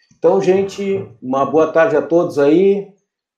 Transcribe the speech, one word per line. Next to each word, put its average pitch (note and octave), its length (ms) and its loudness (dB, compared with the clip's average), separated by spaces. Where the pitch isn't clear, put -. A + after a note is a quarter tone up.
Então, F#3+ 220 0
gente, G3 680 -2
uma C3 240 -2
boa D3 240 0
tarde D#3 260 2
a C#3+ 60 0
todos E3+ 380 -2
aí, G3 520 2